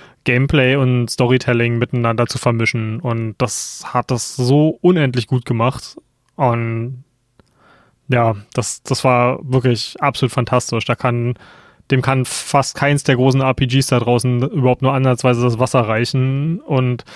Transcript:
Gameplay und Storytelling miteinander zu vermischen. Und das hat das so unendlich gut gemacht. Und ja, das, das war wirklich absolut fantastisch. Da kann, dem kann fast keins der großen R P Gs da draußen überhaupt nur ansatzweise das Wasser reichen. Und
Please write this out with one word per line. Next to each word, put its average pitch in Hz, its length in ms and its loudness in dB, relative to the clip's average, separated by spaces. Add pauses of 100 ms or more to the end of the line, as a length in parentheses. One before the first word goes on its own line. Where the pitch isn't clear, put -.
(240)
Gameplay 131 540 2
und 123 320 2
Storytelling 120 680 2
miteinander 117 500 0
zu - 100 -8
vermischen. 113 640 -2
Und 117 380 -4
das - 480 -6
hat - 240 -4
das - 260 -4
so 143 420 2
unendlich 139 480 2
gut 127 160 -2
gemacht. - 540 -4 (400)
Und 117 640 -2 (1080)
ja, 117 260 2 (180)
das, - 300 -6
das - 200 -4
war 123 400 2
wirklich 127 560 0
absolut 135 320 -2
fantastisch. 120 540 -2
Da 120 100 -2
kann, 120 380 -2 (580)
dem 131 100 4
kann 131 240 0
fast - 500 -2
keins 143 280 0
der 135 120 2
großen 131 260 4
R 131 120 0
P 135 140 0
Gs 131 200 2
da 127 120 2
draußen 120 500 2
überhaupt 127 320 0
nur 135 120 2
ansatzweise 127 480 2
das 117 180 0
Wasser 127 220 2
reichen. 131 800 -2
Und 127 440 -2 (120)